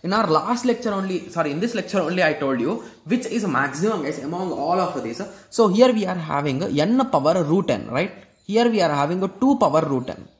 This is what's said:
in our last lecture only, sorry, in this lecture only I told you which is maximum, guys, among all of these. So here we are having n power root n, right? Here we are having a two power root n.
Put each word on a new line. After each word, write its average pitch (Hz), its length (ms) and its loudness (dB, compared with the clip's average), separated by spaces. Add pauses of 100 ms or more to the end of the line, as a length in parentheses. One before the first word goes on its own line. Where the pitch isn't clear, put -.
in 175 120 -2
our 214 120 2
last 190 380 0
lecture 233 300 0
only, 190 340 -4
sorry, 156 220 -2
in 147 100 -4
this 233 140 -2
lecture 202 260 -2
only 175 240 0
I 156 80 4
told 139 280 -2
you 170 220 -2 (220)
which 233 220 -2
is 208 200 -2
maximum, 147 580 0
guys, 139 160 -4
among 175 320 -6
all 165 280 -2
of 143 220 -4
these. 117 180 -8 (300)
So 220 180 4
here 240 240 6
we 214 140 0
are 185 80 -4
having 147 480 -2
n 202 480 2
power 160 340 2
root 180 240 2
n, 98 220 -2
right? 160 240 -2 (320)
Here 233 240 2
we 220 100 2
are 160 140 2
having 156 280 0
a 190 60 -2
two 254 300 2
power 156 240 4
root 135 260 -2
n. - 180 -12 (140)